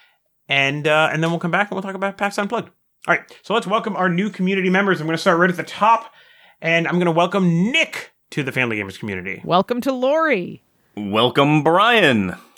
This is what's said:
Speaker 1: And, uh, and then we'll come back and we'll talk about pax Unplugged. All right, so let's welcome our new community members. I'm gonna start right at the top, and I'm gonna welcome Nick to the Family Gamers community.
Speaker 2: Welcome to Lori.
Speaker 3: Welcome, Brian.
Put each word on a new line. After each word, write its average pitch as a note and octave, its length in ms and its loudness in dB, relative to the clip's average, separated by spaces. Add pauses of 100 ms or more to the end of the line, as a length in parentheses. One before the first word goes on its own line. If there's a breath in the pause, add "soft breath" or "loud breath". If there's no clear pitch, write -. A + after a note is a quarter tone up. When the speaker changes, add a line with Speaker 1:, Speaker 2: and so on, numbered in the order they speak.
(500 soft breath)
Speaker 1:
And, C#3 360 0
uh, D#3 260 4
and D#3 120 -2
then E3 80 0
we'll E3+ 80 -4
come F3 100 -4
back G3 220 -2
and G3 60 -6
we'll F#3+ 40 -6
talk F#3+ 140 -10
about G3 220 -6
pax G3+ 200 -4
Unplugged. G#3 320 -6 (380)
All E3+ 80 2
right, - 260 -12
so - 120 -6
let's A3+ 120 0
welcome G3+ 300 -4
our F#3 140 0
new F#3+ 200 0
community F#3 400 0
members. F#3+ 300 2
I'm D#3 80 -6
gonna E3 100 -2
start E3+ 220 2
right F3+ 100 4
at F3 60 -2
the E3 80 -8
top, - 500 0 (480 soft breath)
and E3 280 0
I'm F3 100 0
gonna F3 140 2
welcome F3+ 580 2
Nick - 400 -2 (200)
to D3 120 -4
the C3 80 -6
Family A#2+ 260 -2
Gamers G2 220 -8
community. G2 460 -8
Speaker 2:
Welcome G3 360 0
to C4+ 120 -2
Lori. C4 680 -2 (360)
Speaker 3:
Welcome, B2 680 2
Brian. D#3+ 720 4 (220 soft breath)